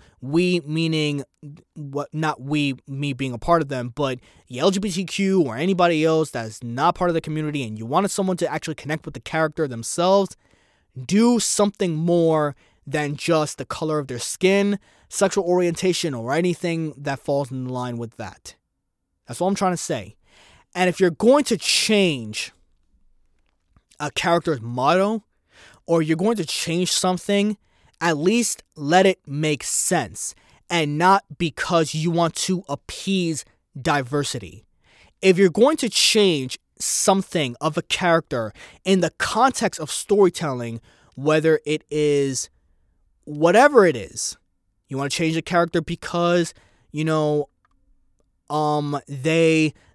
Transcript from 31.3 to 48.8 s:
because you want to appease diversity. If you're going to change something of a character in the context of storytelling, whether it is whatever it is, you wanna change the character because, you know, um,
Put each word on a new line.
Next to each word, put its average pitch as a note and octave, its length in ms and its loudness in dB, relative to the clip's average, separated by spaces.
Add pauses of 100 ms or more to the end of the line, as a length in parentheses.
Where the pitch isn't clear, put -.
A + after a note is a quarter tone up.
because E3 580 -2
you D#3+ 160 -2
want E3+ 240 0
to F#3 320 -4
appease F3+ 800 -4 (340)
diversity. C3 840 -4 (560)
If F#3 160 4
you're F#3+ 120 6
going C4 280 4
to A#3 120 -2
change E3+ 720 2 (180)
something E3+ 840 0
of D#3 160 -2
a D#3+ 40 -4
character E3 680 -2 (320)
in F#3+ 160 4
the E3+ 120 0
context - 680 0
of D3+ 100 -8
storytelling, C#3 920 0 (340)
whether D#3 500 2
it D3+ 240 -4
is C#3+ 600 0 (720)
whatever F#3+ 640 6
it D3+ 100 2
is, - 420 -8 (500)
you C3+ 100 -8
wanna C#3 120 -4
change D#3+ 260 0
the E3 60 -2
character F3 400 2
because, F3 720 0 (380)
you D#3 120 -4
know, D3+ 460 0 (1000)
um, D3+ 580 0